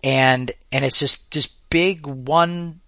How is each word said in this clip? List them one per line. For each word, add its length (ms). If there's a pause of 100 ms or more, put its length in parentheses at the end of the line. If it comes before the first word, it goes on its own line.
And, 500 (200)
and 140
it's 140
just, 320
just 380
big 380
one 800